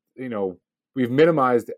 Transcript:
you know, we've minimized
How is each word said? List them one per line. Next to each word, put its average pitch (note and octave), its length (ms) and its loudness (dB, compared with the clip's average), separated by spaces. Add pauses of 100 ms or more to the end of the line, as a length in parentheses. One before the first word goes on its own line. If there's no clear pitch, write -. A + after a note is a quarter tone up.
(140)
you C3 140 -14
know, G2 320 -6 (340)
we've B2 160 -2
minimized C3 680 2